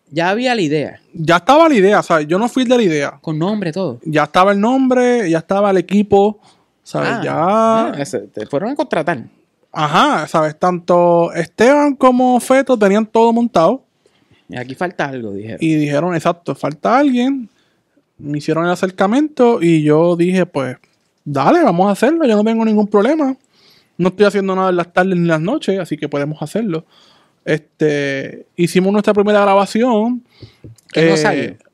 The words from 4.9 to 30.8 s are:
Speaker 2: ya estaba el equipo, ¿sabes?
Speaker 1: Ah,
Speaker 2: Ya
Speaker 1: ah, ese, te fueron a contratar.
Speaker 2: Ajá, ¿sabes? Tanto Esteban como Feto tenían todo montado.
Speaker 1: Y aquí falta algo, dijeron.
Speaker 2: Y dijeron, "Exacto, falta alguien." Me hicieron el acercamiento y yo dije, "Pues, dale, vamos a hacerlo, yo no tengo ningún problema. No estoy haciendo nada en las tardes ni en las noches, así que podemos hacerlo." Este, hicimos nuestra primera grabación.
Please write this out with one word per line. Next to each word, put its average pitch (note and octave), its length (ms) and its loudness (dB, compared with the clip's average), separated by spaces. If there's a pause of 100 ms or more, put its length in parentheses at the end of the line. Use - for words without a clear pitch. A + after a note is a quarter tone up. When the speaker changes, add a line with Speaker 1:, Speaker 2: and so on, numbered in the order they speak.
Speaker 2:
ya E3 80 0
estaba G3 320 0
el F#3+ 80 2
equipo, G3+ 600 0 (420)
¿sabes? D#3 300 -4
Speaker 1:
Ah, - 120 -6
Speaker 2:
Ya C#3 120 -4
Speaker 1:
ah, A3+ 600 0
ese, C#3 240 -6
te - 260 -14
fueron F3 240 -6
a C#4+ 40 -8
contratar. E3+ 480 -4 (500)
Speaker 2:
Ajá, E3 540 0
¿sabes? D#3 320 -2
Tanto F3 760 2
Esteban C4 640 0
como B3+ 460 2
Feto C4 360 0
tenían G#3 300 2
todo A3+ 260 2
montado. A3+ 520 0 (640)
Speaker 1:
Y F2 80 -14
aquí B2+ 180 -10
falta F3+ 320 -6
algo, B2 260 -8
dijeron. G#2+ 280 -10
Speaker 2:
Y D#3+ 160 0
dijeron, D3+ 400 -2
"Exacto, E3+ 400 -4
falta F3 420 -2
alguien." C4 500 0 (680)
Me D3 200 -8
hicieron D#3+ 280 -2
el F3+ 60 0
acercamiento A#3 880 0
y E3 220 2
yo E3 320 2
dije, F3+ 280 0
"Pues, C3 320 -6 (480)
dale, D3+ 380 2
vamos F#3+ 260 2
a G3+ 40 2
hacerlo, D4 340 0
yo A3 100 2
no G#3 80 2
tengo A3+ 200 0
ningún G#3+ 240 0
problema. C4 480 0 (600)
No F3+ 120 0
estoy F#3+ 180 2
haciendo G3 300 -2
nada F#3+ 140 0
en F3+ 60 0
las E3+ 160 -4
tardes F#3 220 0
ni F3 80 0
en E3+ 60 0
las D#3+ 120 0
noches, G3 380 -4
así D#3+ 180 -8
que D3 120 -8
podemos D3 340 -6
hacerlo." E3+ 420 -6 (600)
Este, D3 1000 -4 (120)
hicimos F#3 360 0
nuestra G#3 220 2
primera G#3 260 2
grabación. A3 840 0 (680)